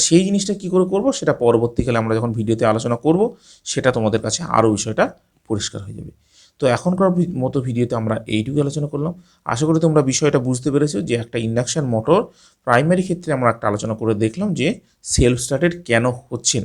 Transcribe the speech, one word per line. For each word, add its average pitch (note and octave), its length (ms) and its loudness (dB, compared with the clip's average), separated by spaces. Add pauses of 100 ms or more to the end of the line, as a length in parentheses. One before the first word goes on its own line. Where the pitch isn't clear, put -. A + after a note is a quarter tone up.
সেই E3+ 200 6
জিনিসটা G3+ 340 0
কী F#3+ 120 -8
করে F#3 200 4
করব, G3+ 120 0 (140)
সেটা D3+ 140 0 (100)
পরবর্তীকালে A#2 580 2
আমরা A2+ 160 0
যখন A#2 200 -2
ভিডিওতে A2 340 0
আলোচনা A#2 340 -2
করব, E3 160 2 (500)
সেটা C3 260 0
তোমাদের A2 280 0
কাছে A2+ 160 -4 (160)
আরও A2+ 200 4
বিষয়টা A2 280 -2 (440)
পরিষ্কার G#2 360 -4
হয়ে G#2 140 -14
যাবে। - 140 -16 (460)
তো - 40 -4 (120)
এখনকার F#3 420 0
ভি-, F3 160 0 (100)
মতো B2+ 140 -2 (100)
ভিডিওতে A#2+ 340 0
আমরা A2 140 -2 (200)
এইটুকু B2 300 -2
আলোচনা C#3+ 280 -4
করলাম। D3+ 200 -4 (400)
আশা B2 140 0
করি D#3+ 180 2
তোমরা D#3 160 4 (100)
বিষয়টা C#3+ 360 2
বুঝতে B2+ 260 -2
পেরেছো D3 240 0 (120)
যে A#2+ 40 2 (100)
একটা - 140 -8 (100)
ইন্ডাকশন B2 360 -2 (100)
মোটর C#3+ 260 2 (460)
প্রাইমারি D#3 420 4
ক্ষেত্রে F3 300 -6
আমরা B2 160 4
একটা - 180 -6
আলোচনা A2 280 -4
করে A2+ 140 0 (100)
দেখলাম F3+ 260 -2 (100)
যে B2+ 80 2 (460)
সেলফ B2 320 4
স্টার্টেড E3 280 0 (160)
কেন A#2 160 2 (240)
হচ্ছে B2 360 -2